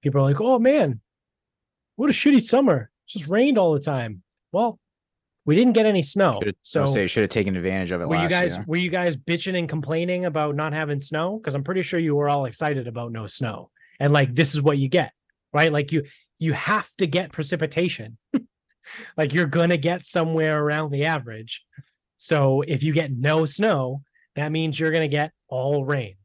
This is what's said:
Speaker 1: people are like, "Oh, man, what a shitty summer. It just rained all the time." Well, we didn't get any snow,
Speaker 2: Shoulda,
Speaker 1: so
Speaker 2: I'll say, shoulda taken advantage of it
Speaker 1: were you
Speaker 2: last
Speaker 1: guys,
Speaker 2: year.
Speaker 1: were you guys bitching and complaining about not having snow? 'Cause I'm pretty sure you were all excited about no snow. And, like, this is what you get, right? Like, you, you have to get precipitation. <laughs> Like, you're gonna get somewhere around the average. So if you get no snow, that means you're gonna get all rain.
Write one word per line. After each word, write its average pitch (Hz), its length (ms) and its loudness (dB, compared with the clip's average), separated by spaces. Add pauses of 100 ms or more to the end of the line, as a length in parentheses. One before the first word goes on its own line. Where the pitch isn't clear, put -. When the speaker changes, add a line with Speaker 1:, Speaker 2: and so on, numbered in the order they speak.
Speaker 1:
people 139 200 2
are 135 40 6
like, 139 160 2
"Oh, 247 180 4
man, 226 400 4 (960)
what 262 140 0
a - 40 4
shitty 277 280 6
summer. 214 480 2 (180)
It - 120 -10
just 147 100 -10
rained 240 280 2
all 175 160 4
the 143 60 2
time." 120 440 -6 (280)
Well, 220 280 -2 (680)
we 151 100 2
didn't 240 180 6
get 220 120 4
any 196 180 2
snow, 180 300 2 (100)
Speaker 2:
Shoulda, 104 100 -2 (100)
Speaker 1:
so - 180 -2
Speaker 2:
I'll 139 60 2
say, 113 200 2
shoulda 104 220 0
taken 98 260 0
advantage 90 360 -2
of 87 100 -2
it 85 80 -4
Speaker 1:
were - 60 0
you - 80 0
Speaker 2:
last - 80 0
Speaker 1:
guys, 180 260 0
Speaker 2:
year. 107 100 -8
Speaker 1:
were 160 80 -4
you 180 140 -2
guys 175 260 -2
bitching 170 420 -4
and 170 120 -4
complaining 165 560 -4
about 151 300 -2
not 151 180 -4
having 147 260 -4
snow? 165 400 -4
'Cause 143 160 -6
I'm 139 80 -4
pretty 180 200 -2
sure 175 160 -4
you 156 160 0
were 147 120 2
all 143 180 0
excited 135 420 -4
about 117 260 -10
no 110 140 -8
snow. 107 420 -6 (280)
And, 143 140 2
like, 139 240 2
this 147 180 4
is 147 80 0
what 143 160 4
you 135 120 0
get, 156 240 0 (400)
right? 151 180 4
Like, 147 220 -2
you, 147 100 0 (340)
you 160 140 -2
have 196 460 -2
to 185 100 0
get 180 240 -2
precipitation. 156 840 -4 (160)
<laughs> 226 140 -2 (680)
Like, 147 160 0
you're 170 140 2
gonna 170 280 2
get 170 300 -2
somewhere 160 580 0
around 151 280 -2
the 143 120 -2
average. 117 640 -6 (500)
So 139 460 2
if 139 220 -4
you 156 100 0
get 151 180 0
no 147 320 2
snow, 143 580 -2 (360)
that 151 120 -4
means 156 300 -2
you're 160 140 0
gonna 160 160 0
get 147 240 -2 (160)
all 139 340 -2
rain. 127 420 -4